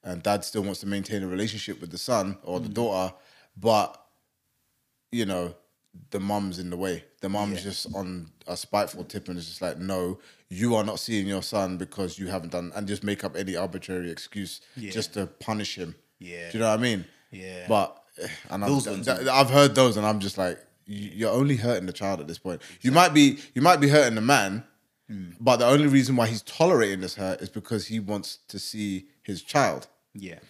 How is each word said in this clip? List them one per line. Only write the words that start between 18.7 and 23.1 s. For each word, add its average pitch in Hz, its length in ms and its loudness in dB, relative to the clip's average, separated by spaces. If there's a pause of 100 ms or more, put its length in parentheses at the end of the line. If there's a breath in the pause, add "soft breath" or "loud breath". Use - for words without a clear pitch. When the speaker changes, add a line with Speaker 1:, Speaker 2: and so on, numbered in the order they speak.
Speaker 2:
Those 135 140 2
Speaker 1:
th-, 101 100 -4
Speaker 2:
ones 95 100 -6
Speaker 1:
th-, 127 220 0
Speaker 2:
are - 20 2
Speaker 1:
I've 131 220 6
heard 139 240 8
those 127 220 6
and 104 80 0
I'm 107 140 2
just 98 180 -6
like, 90 200 -2 (300)
"Y-, 101 260 -12
you're 107 180 0
only 131 260 2
hurting 110 280 -2
the 90 80 -6
child 98 260 -4
at 73 80 -12
this 82 120 -12
point. 87 220 -8 (200 loud breath)
You 127 100 2
might 165 220 8